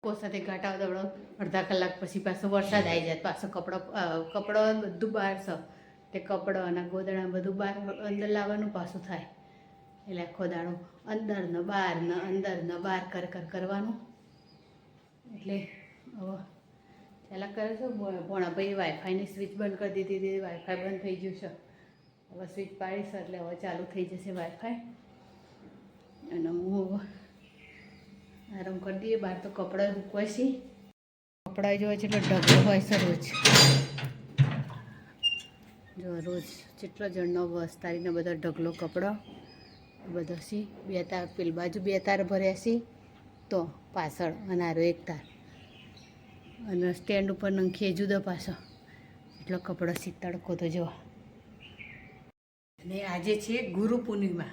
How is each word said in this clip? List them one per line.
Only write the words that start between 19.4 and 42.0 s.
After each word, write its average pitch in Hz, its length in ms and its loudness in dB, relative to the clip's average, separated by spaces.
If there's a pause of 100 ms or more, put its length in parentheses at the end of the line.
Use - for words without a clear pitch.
બંધ 202 180 -2
કરી 196 160 -4
દીધી 190 280 -2
હતી, 190 220 0
વાઈફાઈ 180 360 -6
બંધ 185 240 -4
થઈ 190 160 -2
ગયું 185 180 -6
છે. - 120 -10 (880)
હવે 180 120 -10
સ્વિચ 190 320 -8
પાડી 196 240 -4
છે 202 140 -8
એટલે 180 220 -8
હવે 170 160 -6
ચાલુ 175 300 -4
થઈ 185 200 -2
જશે 185 280 -8
વાઈફાઈ. 180 420 -6 (1600)
અને 165 160 0
હું 185 460 0
હવે - 240 -6 (1400)
આરામ 185 200 -4
કરી 190 200 -4
દઈએ, 220 180 2
બહાર 185 260 0
તો 196 80 -8
કપડાં 196 440 2
સુકવાય 202 320 -2
છે. 262 340 2 (880)
કપડાં 202 300 2
જોવે 208 180 2
છે 208 100 -2
એટલે 208 120 4
ઢગલો 185 440 10
હોય 196 180 8
છે 190 260 4
રોજ. - 260 0 (2750)
જો 175 340 -4
રોજ 175 100 -2 (380)
કેટલા 202 280 -6
જણનો 175 400 2
વસ્તારીનો 170 640 -2
બધો 170 200 0
ઢગલો 165 400 -2
કપડો 180 440 -2 (960)
બધો 170 220 -4
છે. 208 320 -6 (200)
બે 185 160 -2
તાર 180 340 -4
પેલી 170 140 0
બાજુ 175 300 -2
બે 196 180 2
તાર 196 260 4